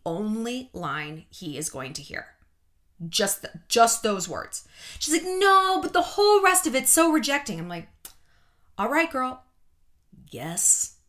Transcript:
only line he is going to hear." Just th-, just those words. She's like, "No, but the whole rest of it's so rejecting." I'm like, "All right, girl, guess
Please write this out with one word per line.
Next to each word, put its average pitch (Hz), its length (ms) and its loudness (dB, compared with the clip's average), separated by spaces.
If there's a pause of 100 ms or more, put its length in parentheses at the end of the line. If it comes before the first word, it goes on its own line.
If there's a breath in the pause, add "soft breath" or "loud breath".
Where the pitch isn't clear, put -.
only 226 680 -6
line 151 560 -8
he 151 280 -12
is 151 120 -6
going 131 240 -12
to 147 80 -12
hear." - 240 -12 (840)
Just - 320 -2
th-, - 120 -14 (140)
just 233 360 4
those 196 240 -2
words. - 400 -10 (320 loud breath)
She's 294 140 -2
like, 330 120 2
"No, 381 560 4
but - 120 -4
the 349 80 4
whole 403 400 4
rest 370 260 4
of 247 80 -2
it's 262 160 2
so 330 200 6
rejecting." 277 480 -2
I'm 175 100 -10
like, 170 180 -12 (880)
"All 208 120 -2
right, 320 220 2
girl, 254 320 -6 (840)
guess - 640 -2 (140)